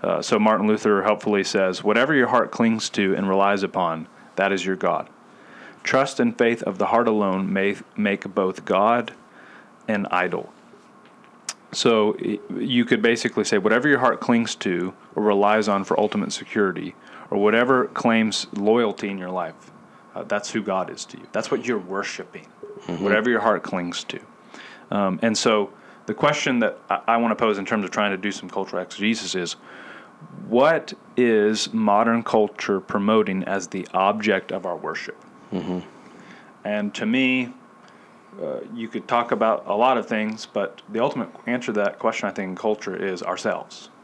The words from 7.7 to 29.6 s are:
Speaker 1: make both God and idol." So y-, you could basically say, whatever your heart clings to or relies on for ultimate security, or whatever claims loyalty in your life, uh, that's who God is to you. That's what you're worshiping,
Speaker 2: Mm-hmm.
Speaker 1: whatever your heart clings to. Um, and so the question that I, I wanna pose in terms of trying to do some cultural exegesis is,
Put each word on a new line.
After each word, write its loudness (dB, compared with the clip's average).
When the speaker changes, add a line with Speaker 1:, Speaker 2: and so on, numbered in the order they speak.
Speaker 1:
make -2
both -2
God 2
and -2
idol." -2
So 2
y-, -4
you 2
could 2
basically 2
say, 2
whatever 4
your 4
heart 2
clings 2
to -2
or 0
relies 4
on 0
for 0
ultimate 0
security, -2
or -2
whatever 4
claims 0
loyalty 0
in -8
your -10
life, -8
uh, -10
that's -6
who -2
God -2
is -12
to -20
you. -20
That's -4
what -2
you're 0
worshiping, -8
Speaker 2:
Mm-hmm. -4
Speaker 1:
whatever 2
your 4
heart 2
clings -6
to. -12
Um, 0
and 2
so 2
the -4
question 2
that 0
I, 0
I 4
wanna 2
pose 2
in -6
terms 0
of -6
trying 0
to -4
do -4
some -10
cultural -6
exegesis -4
is, -6